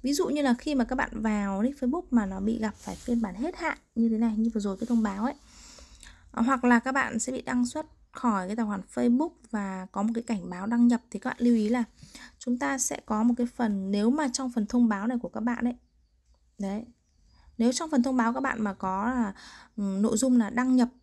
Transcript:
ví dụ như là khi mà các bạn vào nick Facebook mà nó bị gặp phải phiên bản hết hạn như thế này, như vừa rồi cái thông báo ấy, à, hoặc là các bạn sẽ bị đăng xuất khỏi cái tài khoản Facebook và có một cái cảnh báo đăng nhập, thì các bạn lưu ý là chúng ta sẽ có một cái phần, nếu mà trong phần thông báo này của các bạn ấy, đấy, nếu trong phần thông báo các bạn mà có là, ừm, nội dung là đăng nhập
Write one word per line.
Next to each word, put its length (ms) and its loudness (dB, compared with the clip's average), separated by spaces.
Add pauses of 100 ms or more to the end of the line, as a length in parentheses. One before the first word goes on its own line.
ví 100 0
dụ 160 0
như 140 0
là 160 4
khi 160 -4
mà 100 2
các 120 -4
bạn 260 -4
vào 400 -2
nick 180 -2
Facebook 300 -2
mà 160 2
nó 140 -8
bị 180 -2
gặp 160 -4
phải 220 -12
phiên 260 -2
bản 120 -6
hết 220 -6
hạn 220 -4 (160)
như 140 2
thế 100 0
này, 180 0
như 180 0
vừa 60 -2
rồi 160 -4
cái 100 -8
thông 160 2
báo 220 -2
ấy, 100 -2 (1000)
à, 100 -2
hoặc 220 2
là 140 6
các 140 -2
bạn 260 -2
sẽ 140 -4
bị 100 -6
đăng 240 0
xuất 200 -8 (240)
khỏi 360 -2
cái 100 -6
tài 100 0
khoản 140 -4 (140)
Facebook 360 2 (200)
và 420 -6
có 100 -2
một 120 0
cái 80 -4
cảnh 280 -4
báo 160 -8
đăng 220 6
nhập, 120 4 (100)
thì 80 -8
các 120 -6
bạn 100 -6
lưu 140 6
ý 140 4
là 160 2 (540)
chúng 200 -4
ta 200 -2
sẽ 280 -4
có 160 0
một 140 4
cái 100 0
phần, 440 -2
nếu 200 4
mà 220 2
trong 180 -4
phần 160 -2
thông 220 4
báo 180 0
này 120 -2
của 100 -6
các 120 -8
bạn 240 -2
ấy, 100 0 (840)
đấy, 260 -4 (760)
nếu 140 4
trong 180 -4
phần 120 4
thông 140 0
báo 160 2
các 80 -4
bạn 220 -2
mà 120 -2
có 360 -2
là, 240 -2 (420)
ừm, 260 -2
nội 140 2
dung 200 4
là 140 4
đăng 260 2
nhập 120 6 (140)